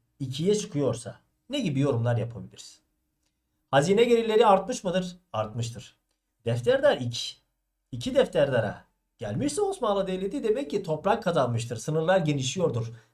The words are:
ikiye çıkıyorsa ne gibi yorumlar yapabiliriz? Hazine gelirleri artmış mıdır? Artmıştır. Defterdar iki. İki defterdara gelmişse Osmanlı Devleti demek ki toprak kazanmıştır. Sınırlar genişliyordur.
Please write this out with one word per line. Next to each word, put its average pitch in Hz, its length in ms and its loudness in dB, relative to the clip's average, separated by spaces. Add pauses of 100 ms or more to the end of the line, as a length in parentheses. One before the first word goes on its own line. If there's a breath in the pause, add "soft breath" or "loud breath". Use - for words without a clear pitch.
(180)
ikiye 151 360 -2
çıkıyorsa 139 680 -4 (300)
ne 285 100 -2
gibi 151 200 -2
yorumlar 117 360 2
yapabiliriz? - 640 -10 (880)
Hazine 185 340 4
gelirleri 226 420 4
artmış 190 380 2
mıdır? 180 320 -4 (160)
Artmıştır. 113 640 -6 (480)
Defterdar 240 520 2
iki. 120 400 -8 (560)
İki 131 220 -6
defterdara 139 680 2 (340)
gelmişse 196 440 -2
Osmanlı 214 440 0
Devleti 190 380 -4
demek 240 260 0
ki - 120 -2
toprak 196 400 0
kazanmıştır. 120 540 0
Sınırlar 160 420 0
genişliyordur. 139 720 -2 (220 loud breath)